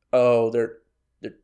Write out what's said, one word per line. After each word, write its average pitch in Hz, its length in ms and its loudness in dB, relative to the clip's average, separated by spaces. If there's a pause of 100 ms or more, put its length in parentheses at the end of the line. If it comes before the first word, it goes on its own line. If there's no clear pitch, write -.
(120)
"Oh, 120 380 2
they're, 117 240 -4 (480)
they're - 220 -16